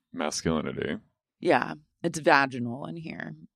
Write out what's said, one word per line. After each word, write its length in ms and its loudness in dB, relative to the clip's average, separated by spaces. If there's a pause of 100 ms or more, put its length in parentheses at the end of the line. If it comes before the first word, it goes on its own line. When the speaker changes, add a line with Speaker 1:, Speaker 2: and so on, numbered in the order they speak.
(140)
Speaker 1:
masculinity. 840 -2 (400)
Speaker 2:
Yeah, 340 2 (280)
it's 180 -2
vaginal 680 2
in 100 -10
here. 400 -10 (200)